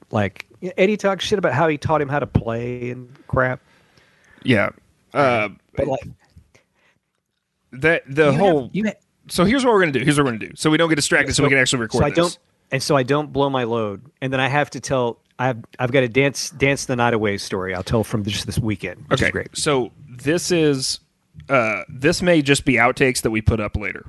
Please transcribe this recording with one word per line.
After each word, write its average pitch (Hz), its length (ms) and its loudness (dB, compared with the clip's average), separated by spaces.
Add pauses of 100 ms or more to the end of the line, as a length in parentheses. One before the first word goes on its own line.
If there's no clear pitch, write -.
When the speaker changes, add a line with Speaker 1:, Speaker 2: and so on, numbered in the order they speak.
(100)
Speaker 1:
like, 101 360 -2 (300)
Eddie 196 220 2
talks 196 260 -2
shit 202 140 0
about 165 160 0
how 160 140 2
he 151 100 0
taught 151 240 0
him 135 80 -4
how 147 80 -2
to 131 80 -2
play 120 640 -4
and 123 180 -14 (200)
crap. 131 320 0 (840)
Speaker 2:
Yeah. 101 280 2 (440)
Uh, 120 340 2 (280)
Speaker 1:
But, 139 100 -2
like, 135 180 -6 (1700)
Speaker 2:
that, 151 340 0
the 147 240 4
Speaker 1:
you - 80 4
Speaker 2:
whole 170 240 4
Speaker 1:
have, 113 100 -10
you 196 140 -2
ha- 202 60 -2 (360)
Speaker 2:
So 175 160 2
here's 247 200 2
what 247 80 4
we're 202 80 6
gonna 165 120 2
do. 135 80 0
Here's 147 180 2
what 143 80 4
we're 123 60 0
gonna 98 140 -8
do. - 80 -18
So - 160 0
we 156 60 4
don't 165 120 2
get 160 80 2
distracted, 139 380 0
so 143 80 2
we 143 40 4
Speaker 1:
So, 135 40 2
Speaker 2:
can 135 80 6
actually 127 220 2
record 110 200 -2
Speaker 1:
so 151 60 4
I 143 40 0
Speaker 2:
this. - 60 -6
Speaker 1:
don't, 170 220 0 (320)
and 135 120 -4
so 151 140 2
I 135 60 4
don't 143 300 -2
blow 139 180 0
my 127 140 -2
load, 110 380 -4 (180)
and 131 120 -4
then 131 80 0
I 131 80 0
have 143 220 0
to 135 100 -10
tell, 123 380 -2 (200)
I've, 123 200 -2 (200)
I've 127 140 -2
got 135 100 4
a 123 60 0
dance, 135 420 0
dance 135 360 -2
the 131 100 -2
night 120 180 2
away 104 240 -2
story 92 360 -6
I'll 90 80 -6
tell 110 220 0
from 104 200 -4
just 104 220 -6
this 101 120 -4
weekend, 101 500 -6
which 131 120 0
is 107 40 2
Speaker 2:
Okay, - 80 -2
Speaker 1:
great. - 240 -8
Speaker 2:
so 131 340 -2 (180)
this 135 440 -4
is, 147 480 0 (480)
uh, 110 400 0
this 151 340 0
may 170 200 4
just 139 220 2
be 131 100 2
outtakes 123 480 2
that 123 80 0
we 110 100 -2
put 107 200 2
up 104 160 -6
later. 98 320 -8